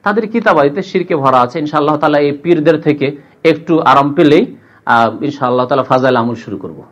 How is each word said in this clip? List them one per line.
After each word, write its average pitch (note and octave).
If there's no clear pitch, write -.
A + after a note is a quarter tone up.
তাদের G#3
কিতাবাদিতে F#3+
শিরকে F3+
ভরা C3+
আছে। B2
ইনশাআল্লাহ D3+
তাআলা D3+
এই C#3+
পীরদের D#3
থেকে D3
একটু D#3+
আরাম C#3
পেলেই, D#3+
আহ, A#2
ইনশাআল্লাহ B2+
তাআলা C3+
ফাজাইল C3
আমল A#2+
শুরু G#2+
করবো। D#2+